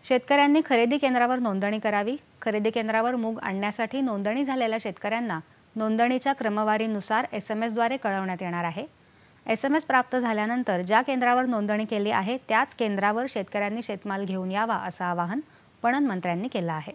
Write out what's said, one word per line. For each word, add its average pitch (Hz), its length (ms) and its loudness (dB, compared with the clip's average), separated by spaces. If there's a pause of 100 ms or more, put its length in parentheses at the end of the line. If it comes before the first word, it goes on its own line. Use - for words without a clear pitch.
शेतकऱ्यांनी 285 600 4
खरेदी 240 320 4
केंद्रावर 254 420 2
नोंदणी 208 400 0
करावी. 208 380 0 (240)
खरेदी 214 280 0
केंद्रावर 226 460 0
मूग 226 240 -2
आणण्यासाठी 208 640 -2
नोंदणी 220 420 0
झालेल्या 240 380 0
शेतकऱ्यांना 208 580 -4 (360)
नोंदणीच्या 240 580 2
क्रमवारीनुसार 214 1000 0
एसएमएसद्वारे 226 640 -2
कळवण्यात 190 440 -2
येणार 175 220 -4
आहे. 170 220 -4 (640)
एसएमएस 269 380 0
प्राप्त 254 300 2
झाल्यानंतर 226 680 0
ज्या 208 200 4
केंद्रावर 254 440 2
नोंदणी 214 400 0
केली 208 260 0
आहे, 226 260 0 (120)
त्याच 226 260 2
केंद्रावर 208 540 0
शेतकऱ्यांनी 208 520 -4
शेतमाल 202 440 -6
घेऊन 185 260 -4
यावा, 214 240 0
असं 180 300 -6
आवाहन 175 340 -2 (420)
पणन 269 240 2
मंत्र्यांनी 185 420 -2
केलं 175 260 -2
आहे. 156 220 -8